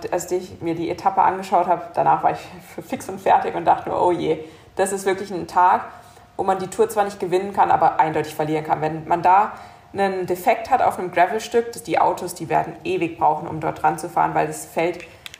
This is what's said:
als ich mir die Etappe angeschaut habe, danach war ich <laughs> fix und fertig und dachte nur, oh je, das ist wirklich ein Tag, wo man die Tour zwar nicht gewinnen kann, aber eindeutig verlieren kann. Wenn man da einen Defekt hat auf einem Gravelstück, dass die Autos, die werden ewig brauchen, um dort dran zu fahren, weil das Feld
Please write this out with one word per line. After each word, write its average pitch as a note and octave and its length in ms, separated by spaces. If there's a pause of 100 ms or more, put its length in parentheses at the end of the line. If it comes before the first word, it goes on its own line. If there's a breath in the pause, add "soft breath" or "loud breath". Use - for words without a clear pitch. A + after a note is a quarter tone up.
(100)
als F3 220
ich F#3 300
mir E3+ 120
die E3 160
Etappe F#3+ 300
angeschaut F3+ 460
habe, E3+ 160 (120)
danach D3+ 280
war D#3+ 100
ich - 60 (240)
<laughs> - 260
fix - 200
und - 120
fertig - 340
und E3+ 120
dachte - 240
nur, - 140
oh F3+ 60
je, D#3 280 (380 loud breath)
das G3 160
ist G3 120
wirklich G3 280
ein E3+ 140
Tag, F#3+ 360 (540 loud breath)
wo F3 80
man F#3+ 140
die F#3 100
Tour A3 200
zwar G#3+ 160
nicht G3 160
gewinnen F#3+ 320
kann, F3+ 180
aber E3 300
eindeutig D3+ 340
verlieren D#3 300
kann. D#3 160
Wenn D#3 280
man F3 140
da F#3+ 300 (400 loud breath)
einen F#3+ 340
Defekt F3+ 440
hat C4 120
auf - 160
einem F3+ 120
Gravelstück, A3 640
dass - 100
die - 160
Autos, F3 360
die D#3 140
werden D#3 240 (120)
ewig E3+ 340
brauchen, D3+ 300
um D#3 120
dort D#3 220
dran D#3+ 160
zu F3 100
fahren, D#3+ 260
weil D#3+ 120
das D#3 180
Feld F3 360 (400 loud breath)